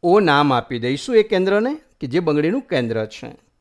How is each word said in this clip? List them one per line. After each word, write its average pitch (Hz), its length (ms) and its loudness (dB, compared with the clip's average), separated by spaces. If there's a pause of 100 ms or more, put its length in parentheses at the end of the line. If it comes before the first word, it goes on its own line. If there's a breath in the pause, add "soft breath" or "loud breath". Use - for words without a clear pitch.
ઓ 180 180 4
નામ 147 320 4
આપી 123 260 -2
દઈશું 139 380 -2
એ 214 60 6
કેન્દ્રને 208 520 0 (260)
કે 151 60 -10
જે 131 140 -2
બંગડીનું 165 400 0
કેન્દ્ર 113 460 -4
છે. - 300 -18 (240)